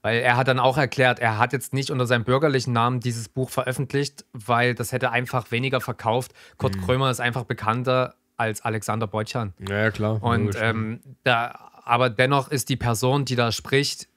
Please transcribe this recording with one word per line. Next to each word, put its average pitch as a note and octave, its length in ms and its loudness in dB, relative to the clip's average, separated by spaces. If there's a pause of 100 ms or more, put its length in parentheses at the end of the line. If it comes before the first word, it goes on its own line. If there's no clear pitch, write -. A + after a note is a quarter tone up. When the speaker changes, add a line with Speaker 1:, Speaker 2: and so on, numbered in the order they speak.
Speaker 1:
weil A2+ 200 0
er B2 160 4
hat B2+ 100 4
dann C3 140 2
auch C3 180 4
erklärt, B2+ 400 2
er A2 200 2
hat A#2+ 140 2
jetzt - 200 -6
nicht C3+ 180 -4
unter B2+ 160 0
seinem A#2+ 160 2
bürgerlichen C3 500 2
Namen A#2+ 280 2
dieses A#2 280 -6
Buch C3 220 -6
veröffentlicht, C#3 840 -4
weil A#2+ 440 2
das - 160 -6
hätte B2 180 0
einfach B2 400 -2
weniger B2+ 300 0
verkauft. A#2 520 -2 (240)
Kurt G2 200 -2
Speaker 2:
Mhm. F#2+ 60 -6
Speaker 1:
Krömer B2+ 280 2
ist B2 100 -4
einfach A#2+ 220 0
bekannter B2+ 720 -2 (220)
als A2 280 -2
Alexander A2 440 -2
Beutjan. G#2+ 440 -4 (160)
Speaker 2:
Ja, G2+ 100 -2
ja, A2 120 4
klar. G#2+ 320 -2
Speaker 1:
Und, A#2 200 2
Speaker 2:
Logisch, A2 180 -2
ja. A2 100 2
Speaker 1:
ähm, A2 300 -4 (240)
da, A#2+ 460 0 (140)
aber A#2+ 240 2
dennoch B2+ 400 2
ist C#3+ 200 -4
die C3 80 0
Person, B2+ 480 0
die B2+ 100 -2
da A#2 160 2
spricht - 680 -2